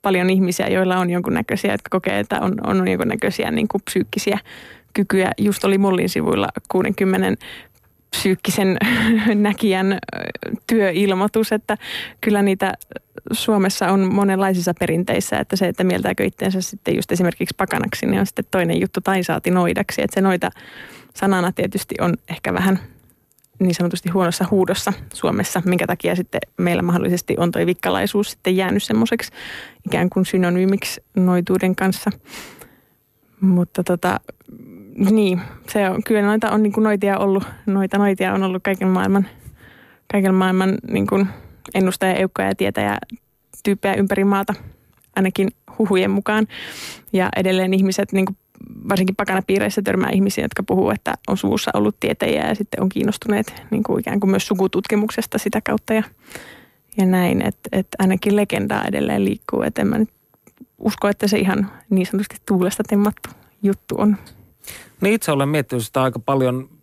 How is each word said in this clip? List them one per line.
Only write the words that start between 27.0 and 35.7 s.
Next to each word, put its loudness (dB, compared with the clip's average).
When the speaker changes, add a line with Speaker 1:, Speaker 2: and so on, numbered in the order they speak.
Speaker 1:
on 2
toi -2
vikkalaisuus -2
sitten -2
jäänyt 0
semmoiseksi -2
ikään 0
kuin 0
synonyymiksi 0
noituuden 2
kanssa. 0
Mutta 2
tota, 0
niin, 4
se 0